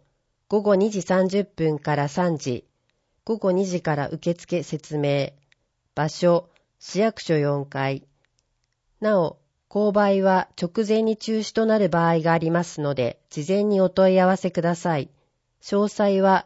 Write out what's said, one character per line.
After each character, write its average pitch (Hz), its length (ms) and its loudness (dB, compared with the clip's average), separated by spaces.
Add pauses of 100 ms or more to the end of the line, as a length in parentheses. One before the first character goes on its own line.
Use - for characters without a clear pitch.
(480)
午 208 140 0
後 202 140 2
二 202 160 2
時 202 100 -4
三 185 260 0
十 196 160 -2
分 160 360 -4
か 151 160 -4
ら 143 120 0
三 175 300 -2
時。 127 280 -8 (600)
午 226 120 -4
後 202 140 0
二 185 140 0
時 180 160 -4
か 156 140 -2
ら 143 140 -4
受 170 240 -4
付 170 300 -6
説 151 340 -8
明。 143 360 -2 (640)
場 147 120 -2
所、 170 420 0 (360)
市 - 140 -6
役 220 220 -2
所 160 160 -2
四 143 280 -2
階。 139 380 -6 (960)
な 214 220 2
お、 - 180 -4 (300)
購 208 240 0
買 202 280 4
は 190 280 2 (120)
直 185 240 -2
前 214 180 2
に 220 120 0
中 220 240 -4
止 - 160 -8
と 226 100 2
な 220 140 2
る 202 80 4
場 170 220 2
合 170 100 2
が 165 140 2
あ 170 40 4
り 160 140 -2
ま 170 140 0
す - 160 -10
の 143 120 -2
で、 127 360 -4
事 151 180 -8
前 196 160 0
に 208 160 0
お 185 100 4
問 190 240 4
い 185 60 4
合 185 80 4
わ 190 80 4
せ 185 160 -4
く 175 100 -4
だ 170 140 0
さ 170 220 -2
い。 131 120 -6 (520)
詳 202 260 0
細 202 320 0
は 190 260 4